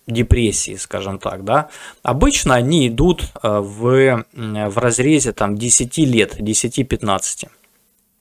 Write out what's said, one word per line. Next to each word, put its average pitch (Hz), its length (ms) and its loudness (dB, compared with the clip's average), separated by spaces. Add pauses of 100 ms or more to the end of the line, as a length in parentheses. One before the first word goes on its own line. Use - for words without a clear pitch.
депрессии, 113 680 0
скажем 98 420 -8
так, 95 260 -8
да. 139 240 0 (340)
Обычно 151 520 2
они 127 340 2
идут, 147 360 0 (180)
э, 107 160 0
в, 117 680 2 (100)
м, 107 360 -6
в 104 80 -2
разрезе, 123 540 2
там, 104 220 -2
десяти 120 520 0
лет, 113 320 2
десяти-пятнадцати. 110 1120 -4 (720)